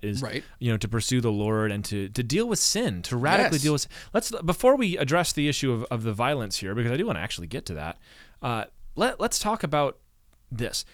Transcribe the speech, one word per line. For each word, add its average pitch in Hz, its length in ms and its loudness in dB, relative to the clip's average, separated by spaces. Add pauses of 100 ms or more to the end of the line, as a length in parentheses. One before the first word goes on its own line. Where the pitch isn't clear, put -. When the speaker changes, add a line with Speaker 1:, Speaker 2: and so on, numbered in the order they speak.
Speaker 1:
is, 104 180 -2
Speaker 2:
Right. 131 220 -4 (160)
Speaker 1:
you 123 120 0
know, 110 60 2
to 107 100 -2
pursue 117 340 2
the 117 100 2
Lord 107 400 2
and 101 140 -2
to, 101 240 -4
to 107 120 -4
deal 151 260 2
with 214 120 0
sin, 160 440 0
to - 140 -4
radically 180 400 4
Speaker 2:
Yes. 135 60 0
Speaker 1:
deal 151 100 4
with 139 80 2
sin. - 100 -8 (220)
Let's, - 180 0 (140)
before 247 300 6
we 226 200 2
address 156 380 2
the 147 160 2
issue 139 220 0
of, 117 140 -2
of 113 180 -4
the 110 100 0
violence 117 440 0
here, 98 180 -4
because 117 160 0
I 127 60 0
do 202 100 0
wanna 120 120 -2
actually 85 280 -6
get 95 180 -8
to 90 80 -6
that, 78 240 -8 (460)
uh, 117 220 -2 (300)
let, 180 240 0
let's - 200 -2
talk 214 240 -2
about 147 340 0 (540)
this. 120 320 -4 (100)